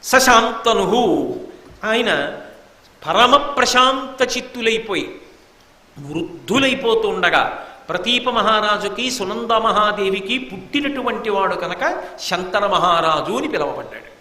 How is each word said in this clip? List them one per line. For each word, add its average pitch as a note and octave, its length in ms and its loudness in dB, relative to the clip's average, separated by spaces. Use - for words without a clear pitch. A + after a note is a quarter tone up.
సశాంతనుహు, A#3 960 4
ఆయన A3 260 0
పరమ G#3+ 320 4
ప్రశాంత C4 720 2
చిత్తులైపోయి A3+ 840 -2
వృద్ధులైపోతూ G#3+ 1120 -2
ఉండగా D#3+ 340 2
ప్రతీప A#3 480 -2
మహారాజుకి G#3 800 0
సునంద A3 500 -4
మహాదేవికి G3+ 760 0
పుట్టినటువంటి B3 920 -4
వాడు F#3+ 260 0
కనుక F3+ 260 -4
శంతన F#3 460 -2
మహారాజు E3 680 2
అని C4+ 160 -2
పిలువబడ్డాడు. C3+ 640 -6